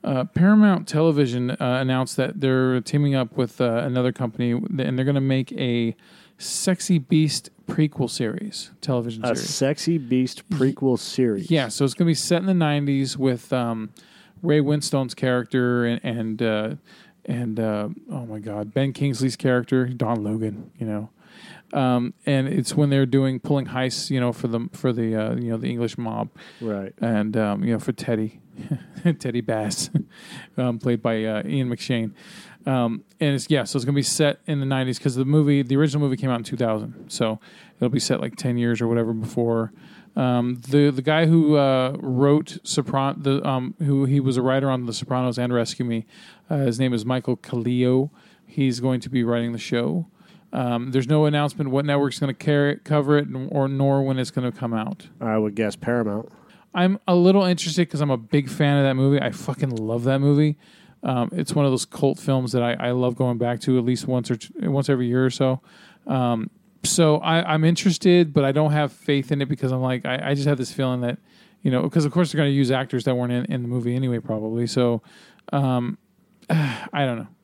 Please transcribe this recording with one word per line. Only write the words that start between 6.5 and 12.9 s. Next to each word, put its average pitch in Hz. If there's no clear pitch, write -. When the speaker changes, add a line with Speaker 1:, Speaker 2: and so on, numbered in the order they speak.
Speaker 1:
Beast 156
prequel 147
series, -
television 120
Speaker 2:
A 123
Speaker 1:
series. 120
Speaker 2:
Sexy 147
Beast 127
Speaker 1:
Ye- 180
Speaker 2:
prequel 131
series. 107
Speaker 1:
Yeah, 139
so -
it's 131
gonna 170
be 156
set 175
in 190
the 190
nineties 143